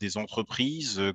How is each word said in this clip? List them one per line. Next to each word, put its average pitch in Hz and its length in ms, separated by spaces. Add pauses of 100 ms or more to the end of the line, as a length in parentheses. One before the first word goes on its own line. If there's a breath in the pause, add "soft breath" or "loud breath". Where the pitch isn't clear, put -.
des 101 160
entreprises, 123 840
euh, 98 160